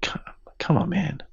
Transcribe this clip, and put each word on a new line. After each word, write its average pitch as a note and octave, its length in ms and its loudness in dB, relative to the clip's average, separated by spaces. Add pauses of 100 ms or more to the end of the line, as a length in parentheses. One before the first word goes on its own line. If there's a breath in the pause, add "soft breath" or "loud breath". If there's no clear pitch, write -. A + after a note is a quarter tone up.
Come, - 200 -4 (360)
come - 200 4
on, - 120 2
man. D#3 320 0 (120)